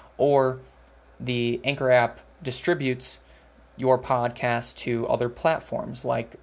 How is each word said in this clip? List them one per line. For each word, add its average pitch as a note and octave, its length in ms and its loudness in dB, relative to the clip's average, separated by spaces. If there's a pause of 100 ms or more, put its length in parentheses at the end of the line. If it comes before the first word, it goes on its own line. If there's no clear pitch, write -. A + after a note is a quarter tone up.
(160)
or C3 440 4 (600)
the A#2+ 440 -2
Anchor C#3 260 0
app A#2+ 300 4 (240)
distributes C3 760 -2 (580)
your C3 200 4
podcast A#2+ 800 -2
to A#2 320 -2
other A#2+ 200 0
platforms B2 760 -4
like B2 380 -4